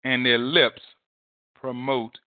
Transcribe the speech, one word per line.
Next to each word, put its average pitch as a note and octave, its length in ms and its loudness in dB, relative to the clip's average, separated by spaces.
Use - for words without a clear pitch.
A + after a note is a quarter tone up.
and B2+ 240 -2
their A#2+ 120 4
lips C3 420 2
promote B2 720 -6